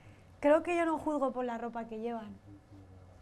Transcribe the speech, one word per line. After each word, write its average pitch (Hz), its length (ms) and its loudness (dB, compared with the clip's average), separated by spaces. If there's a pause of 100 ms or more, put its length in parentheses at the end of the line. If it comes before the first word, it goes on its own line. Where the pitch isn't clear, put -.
(400)
Creo 311 240 6
que 349 140 0
yo 339 80 4
no 320 120 2
juzgo 277 340 0
por 254 140 -2
la 233 120 -2
ropa 226 300 -6
que 220 120 -10
llevan. 220 360 -6 (880)